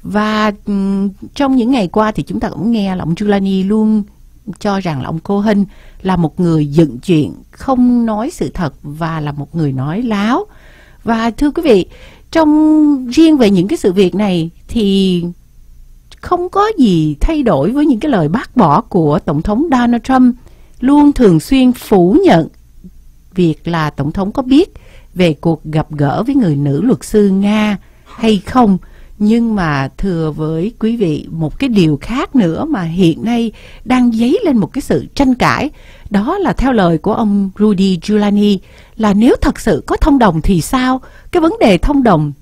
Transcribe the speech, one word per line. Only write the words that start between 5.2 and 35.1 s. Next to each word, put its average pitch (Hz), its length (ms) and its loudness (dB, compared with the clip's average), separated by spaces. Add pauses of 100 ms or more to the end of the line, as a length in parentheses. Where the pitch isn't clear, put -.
là 185 140 0
một 165 240 -2
người 160 260 0
dựng 143 320 -2
chuyện, 147 360 -2 (160)
không 247 560 0
nói 220 240 -4
sự 160 180 -6
thật 156 340 -6
và 160 380 -8
là 147 120 -6
một 143 220 -12
người 151 180 -2
nói 147 300 -6
láo. 233 440 -2 (580)
Và 226 260 -2
thưa 285 200 -2
quý 330 120 -6
vị, 220 240 4 (440)
trong 302 760 2
riêng 311 300 4
về 226 140 4
những 190 180 2
cái 339 80 -2
sự 208 160 -2
việc 180 220 2
này 180 360 -2 (180)
thì 196 560 0 (960)
không 359 280 -4
có 403 300 0
gì 160 420 2
thay 311 220 0
đổi 170 280 2
với 294 160 0
những 233 140 0
cái 311 100 -2
lời 170 180 0
bác 208 280 -4
bỏ 170 240 4
của 160 380 0
Tổng 156 240 -4
thống 233 280 -2
Donald 240 320 0
Trump, 254 340 2 (440)
luôn 285 320 4
thường 185 280 4
xuyên 254 320 2
phủ 190 520 2
nhận 175 240 4 (840)
việc 165 340 -2
là 160 220 -2
Tổng 143 220 -6
thống 196 200 -4
có 269 100 -4
biết 269 320 2 (400)
về 175 200 2
cuộc 165 300 -2
gặp 151 260 -4
gỡ 143 320 -2
với 269 120 -2
người 185 220 2
nữ 143 260 -2
luật 233 220 0
sư 208 240 2
Nga 202 480 0 (280)
hay 220 420 -2
không. 208 320 2 (400)
Nhưng 226 360 0
mà 147 340 -2 (100)
thưa 165 320 -2
với 160 500 -4
quý 226 160 -2
vị, 160 340 -2
một 160 280 -6
cái 277 100 -2
điều 165 320 2
khác 277 360 -6
nữa 185 280 0
mà 277 180 -4
hiện 165 420 0
nay 233 280 -2 (320)
đang 247 280 2
dấy 240 320 0
lên 285 120 0
một 185 160 -2
cái 277 100 -6
sự 156 320 -2